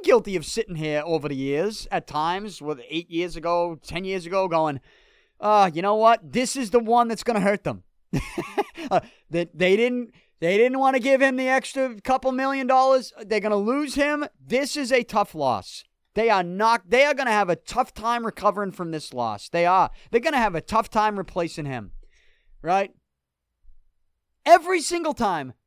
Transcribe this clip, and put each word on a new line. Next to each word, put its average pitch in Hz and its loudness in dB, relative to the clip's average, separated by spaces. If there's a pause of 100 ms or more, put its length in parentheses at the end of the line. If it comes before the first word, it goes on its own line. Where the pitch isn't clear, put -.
guilty 208 2
of 160 -6
sitting 202 -6
here 151 -2
over 156 -2
the 147 -6
years, 143 -4
at 185 -4
times, 175 -4
what, 147 -6
eight 160 -6
years 170 -4
ago, 170 -2
ten 175 -8
years 190 -6
ago, 190 0
going, 156 0 (580)
"Uh, 202 4
you 160 -4
know 202 2
what? 220 4
This 233 -2
is 254 -4
the 240 4
one 233 2
that's 226 -6
gonna 220 0
hurt 202 0
them." 113 -6 (300)
<laughs> 143 0 (680)
Uh, 185 2 (280)
they, 170 -4
they 180 4
didn't, 247 2 (280)
they 180 0
didn't 254 4
wanna 269 4
give 262 4
him 269 4
the 262 -2
extra 262 -2
couple 262 0
million 269 -2
dollars. 262 4 (140)
They're 214 0
gonna 208 0
lose 254 -2
him. 294 0 (140)
This 233 -2
is 262 -4
a 247 2
tough 202 -2
loss. 127 -4 (320)
They 226 2
are 190 2
not, 196 0
they 247 6
are 294 2
gonna 262 -2
have 208 2
a 170 2
tough - -4
time 233 -4
recovering 202 -2
from 170 -8
this 156 -10
loss. 117 -6
They 170 2
are. 180 4 (180)
They're 233 2
gonna 302 0
have 208 0
a 156 -4
tough 220 -2
time 214 0
replacing 170 -6
him. 120 -10 (720)
Right? 190 0 (1500)
Every 339 4
single 330 -4
time 156 -4 (140)